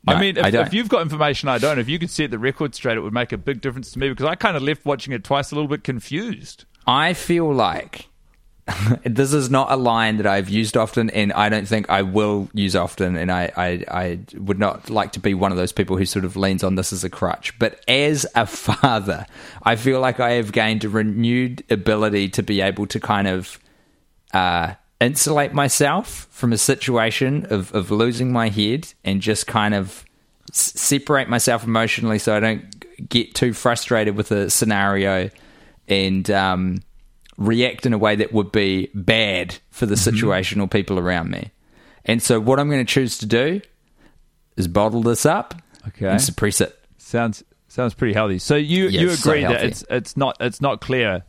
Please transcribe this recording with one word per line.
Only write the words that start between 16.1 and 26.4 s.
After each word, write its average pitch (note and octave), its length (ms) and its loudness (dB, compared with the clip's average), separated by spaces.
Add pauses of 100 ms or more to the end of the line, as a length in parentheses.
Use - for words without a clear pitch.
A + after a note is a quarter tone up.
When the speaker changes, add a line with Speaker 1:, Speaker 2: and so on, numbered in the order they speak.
Speaker 1:
of F#2 120 -4
leans F#2+ 280 0
on F#2+ 120 0
this F#2 180 -2
as F#2 100 -6
a F2+ 60 -6
crutch. - 480 -6
But - 280 -2
as C#3 480 2
a A2+ 120 2
father, G#2 800 0 (380)
I A2+ 120 4
feel C3 240 2
like B2+ 200 0
I A#2+ 120 2
have A2+ 200 0
gained A2 320 2
a A2 40 -2
renewed A#2 800 0
ability G#2 640 2
to G#2+ 120 -2
be G2 200 0
able G2 240 -2
to G#2 140 -6
kind G2+ 280 0
of, F#2 300 -4 (760)
uh, F2 420 2 (260)
insulate C#3+ 540 2
myself C#3+ 760 0
from A#2+ 220 -2